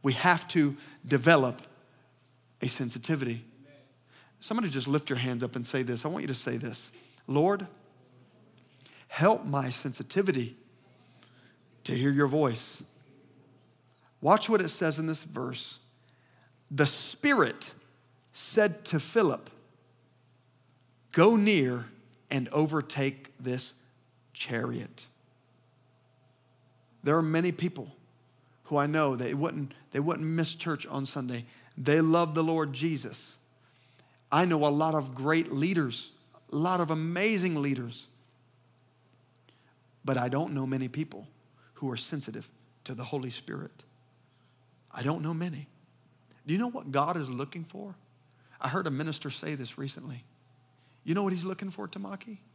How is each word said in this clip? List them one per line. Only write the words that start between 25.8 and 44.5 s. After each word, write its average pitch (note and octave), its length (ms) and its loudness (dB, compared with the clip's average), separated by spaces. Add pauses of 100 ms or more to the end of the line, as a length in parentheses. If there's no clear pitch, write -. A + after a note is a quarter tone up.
There C#3+ 140 4
are E3 60 4
many E3 300 2
people E3 440 -6 (680)
who D3+ 120 -2
I C#3+ 100 4
know, D3 300 2
they B2+ 160 -2
wouldn't, C#3+ 400 -4 (200)
they C3+ 80 0
wouldn't D#3 280 0
miss D#3+ 260 0
church E3+ 320 -6
on C#3 200 -4
Sunday. B2 400 -6 (300)
They D3+ 260 4
love D#3+ 320 4
the D#3+ 100 2
Lord D#3+ 300 0
Jesus. C3 640 -6 (920)
I D#3 120 6
know D#3 220 4
a - 20 6
lot D#3 280 4
of C3+ 180 -2
great D#3 380 2
leaders, D3 580 0 (420)
a - 40 -4
lot F3+ 240 2
of E3 100 0
amazing E3+ 720 2
leaders, B2+ 460 -4 (2000)
but C3+ 140 0
I B2 100 0
don't C#3 240 -2
know C3+ 140 -4
many C3 220 -2
people D3+ 400 -8 (460)
who C#3 180 -6
are A#2 40 -6
sensitive B2 540 -10 (340)
to B2+ 100 -10
the B2 100 -10
Holy C3 260 -6
Spirit. - 540 -12 (1040)